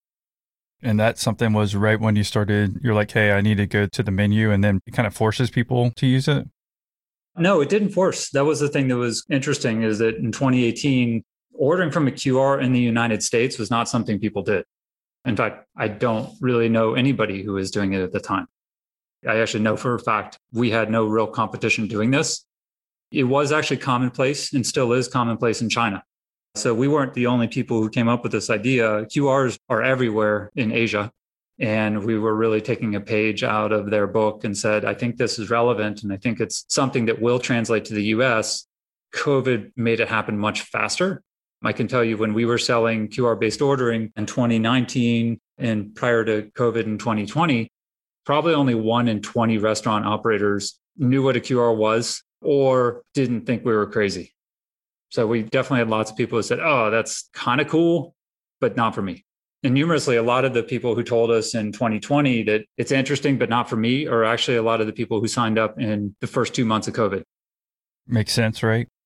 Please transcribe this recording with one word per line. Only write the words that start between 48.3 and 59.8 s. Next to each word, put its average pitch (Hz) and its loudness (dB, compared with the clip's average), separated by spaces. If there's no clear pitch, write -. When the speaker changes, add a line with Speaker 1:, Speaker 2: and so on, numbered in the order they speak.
Speaker 2:
only 135 2
one 113 2
in 104 0
twenty 113 0
restaurant 107 0
operators 104 -2
knew 135 2
what 131 2
a 120 -2
Q 123 0
R 120 4
was 110 0
or 131 2
didn't 123 -2
think 120 -2
we 123 2
were 104 2
crazy. 98 -4
So 117 0
we 113 0
definitely 127 0
had 117 2
lots 110 0
of - -18
people 120 -2
who 104 0
said, 120 -2
"Oh, 123 2
that's - -4
kinda 127 -2
cool, 165 0
but 113 0
not 113 0
for 113 -6
me." 92 -10
And 131 2
numerously, 139 2